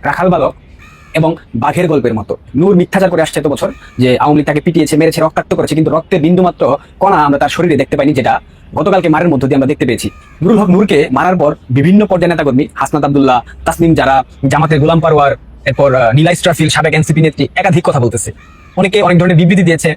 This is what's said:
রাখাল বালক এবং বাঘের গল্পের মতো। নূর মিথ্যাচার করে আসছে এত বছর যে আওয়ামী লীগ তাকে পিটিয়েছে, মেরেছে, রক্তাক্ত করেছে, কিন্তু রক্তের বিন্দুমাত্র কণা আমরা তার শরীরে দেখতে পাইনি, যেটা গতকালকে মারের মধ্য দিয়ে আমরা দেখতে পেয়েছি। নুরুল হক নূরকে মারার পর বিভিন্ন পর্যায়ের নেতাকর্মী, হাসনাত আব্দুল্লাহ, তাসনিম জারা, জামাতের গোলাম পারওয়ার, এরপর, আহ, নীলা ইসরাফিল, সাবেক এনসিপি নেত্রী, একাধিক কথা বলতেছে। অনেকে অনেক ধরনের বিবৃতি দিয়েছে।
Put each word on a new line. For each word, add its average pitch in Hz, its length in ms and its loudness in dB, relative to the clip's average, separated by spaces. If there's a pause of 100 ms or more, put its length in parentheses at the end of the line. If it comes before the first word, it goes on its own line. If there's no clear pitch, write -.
রাখাল 165 260 -2
বালক 175 260 -2 (580)
এবং 160 220 0 (200)
বাঘের 147 320 -2
গল্পের 120 260 0
মতো। 107 240 -8 (180)
নূর 190 200 2
মিথ্যাচার 185 340 0
করে 165 120 -2
আসছে 160 180 -4
এত 147 80 -4
বছর 160 260 -4 (240)
যে 123 220 2
আওয়ামী 147 180 2
লীগ 147 100 0
তাকে 147 140 -2
পিটিয়েছে, 160 360 0
মেরেছে, 160 240 0
রক্তাক্ত 160 320 -2
করেছে, 156 220 -2
কিন্তু 156 160 0
রক্তের 160 300 -2
বিন্দুমাত্র 170 560 0 (220)
কণা 190 260 2
আমরা 143 140 0
তার 143 100 0
শরীরে 170 280 0
দেখতে 139 200 -2
পাইনি, 143 160 0
যেটা - 260 -2 (360)
গতকালকে 180 340 0
মারের 156 200 2
মধ্য 135 180 0
দিয়ে 143 80 0
আমরা 135 120 0
দেখতে 147 180 -2
পেয়েছি। 110 240 -4 (340)
নুরুল 208 160 2
হক 196 100 0
নূরকে 180 420 2
মারার 165 240 0
পর 151 200 0 (140)
বিভিন্ন 170 360 2
পর্যায়ের 175 280 0
নেতাকর্মী, 143 420 0
হাসনাত - 280 -2
আব্দুল্লাহ, 135 380 2 (240)
তাসনিম 165 280 0
জারা, 135 300 2 (240)
জামাতের 147 320 0
গোলাম 165 200 2
পারওয়ার, 151 360 2 (300)
এরপর, 139 300 0
আহ, 120 160 2
নীলা 160 200 2
ইসরাফিল, 160 380 0
সাবেক 156 240 -2
এনসিপি 156 280 0
নেত্রী, 147 340 -2
একাধিক 180 280 0
কথা 151 160 0
বলতেছে। 117 320 -4 (440)
অনেকে 196 260 0
অনেক 180 180 2
ধরনের 180 180 2
বিবৃতি - 260 2
দিয়েছে। 220 340 0